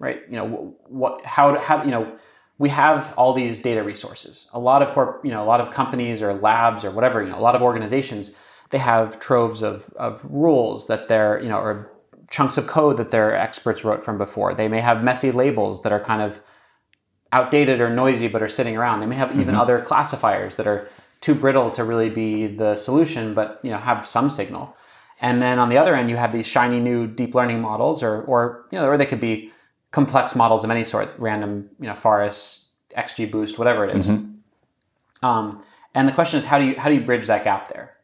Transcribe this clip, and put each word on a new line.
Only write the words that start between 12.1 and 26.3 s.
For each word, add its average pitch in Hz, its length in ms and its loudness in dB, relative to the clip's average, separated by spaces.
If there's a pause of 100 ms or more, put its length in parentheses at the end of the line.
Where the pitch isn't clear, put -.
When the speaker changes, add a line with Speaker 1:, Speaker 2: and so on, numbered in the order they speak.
Speaker 1:
chunks 135 280 0
of 123 80 -2
code 147 300 2
that 113 160 -4
their 107 240 2
experts - 480 -4
wrote 107 180 -2
from 104 160 -6
before. 98 360 -2
They 107 140 0
may 110 120 -2
have 117 240 2
messy 127 260 2
labels 117 520 0
that 110 100 -2
are 104 80 2
kind 107 220 -2
of 104 180 -6 (920)
outdated 127 480 4
or 117 100 2
noisy 120 380 0
but 110 140 -2
are 107 60 -2
sitting 117 280 -4
around. 113 240 -2
They 107 60 -6
may 123 100 -4
have 135 160 -2
even 95 220 0
Speaker 2:
Mm-hmm. 113 60 4
Speaker 1:
other 120 200 2
classifiers 101 760 0
that 101 100 -4
are 104 220 -2 (320)
too 151 140 2
brittle 131 380 2
to 123 120 -4
really 113 260 0
be 110 360 -4
the 104 300 -2
solution, 127 580 0
but, 107 280 -2
you - 80 -6
know, 104 80 -4
have 117 280 -2
some 131 240 0
signal. 98 460 -8 (440)
And 123 220 2
then 127 160 2
on 120 100 4
the 123 100 4
other 160 180 6
end, 120 140 0
you 117 60 -2
have 117 160 0